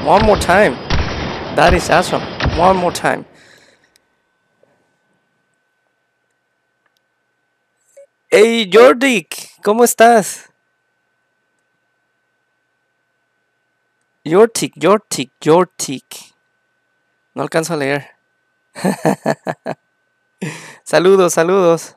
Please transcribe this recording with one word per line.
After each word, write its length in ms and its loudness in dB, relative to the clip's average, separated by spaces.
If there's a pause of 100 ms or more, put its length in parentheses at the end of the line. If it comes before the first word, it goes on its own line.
One 220 2
more 120 2
time. 380 0 (800)
That 180 4
is 160 -4
awesome. 320 0 (360)
One 200 2
more 140 -2
time. 340 -4 (4000)
Hey, 340 2
Jordik, 840 2 (120)
¿cómo 220 0
estás? 680 2 (3750)
Jortik, 560 0
Jortik, 520 -2 (100)
Jortik. 920 -2 (1040)
No 80 -8
alcanzo 300 -4
a 40 -4
leer. 280 -4 (680)
<laughs> 1000 -6 (1080)
Saludos, 480 2
saludos. 640 0